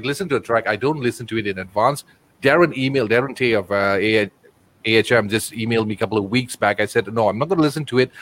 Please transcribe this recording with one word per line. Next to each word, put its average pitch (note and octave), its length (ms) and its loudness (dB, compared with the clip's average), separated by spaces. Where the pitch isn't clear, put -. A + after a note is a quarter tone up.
listen C#3+ 280 -4
to C#3 60 2
a A2 40 -4
track, A2+ 260 0
I G#2+ 100 0
don't C#3 240 -2
listen A#2+ 260 -4
to A2 100 -6
it G#2+ 100 -4
in G2 120 -4
advance. G#2+ 460 -2
Darren D3+ 340 4
emailed, C3 360 0
Darren B2 260 2
Tay B2 160 0
of, G2+ 180 0
uh, G2 300 2
A-, G#2+ 220 2
A G2 80 -2
H A2 280 2
M A2 160 2
just G#2+ 240 -2
emailed A2+ 340 -2
me G#2+ 80 -6
a - 40 -6
couple G#2 180 -2
of G2+ 140 2
weeks B2 260 -2
back. G#2 240 0
I G#2 60 0
said, G#2 260 -2
"No, A2+ 160 2
I'm F#2+ 80 0
not A2+ 140 -2
gonna - 100 2
listen D3+ 260 0
to A#2+ 120 0
it B2+ 120 2